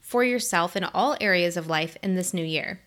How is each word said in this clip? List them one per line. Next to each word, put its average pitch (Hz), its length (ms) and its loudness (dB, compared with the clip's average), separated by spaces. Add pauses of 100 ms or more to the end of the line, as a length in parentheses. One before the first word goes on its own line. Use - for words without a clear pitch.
for 247 220 2
yourself 226 520 2
in 190 80 -2
all 233 380 0
areas 175 340 2
of 165 120 -6
life 160 360 -2
in 190 120 0
this 185 180 -2
new 170 100 -2
year. 160 440 -4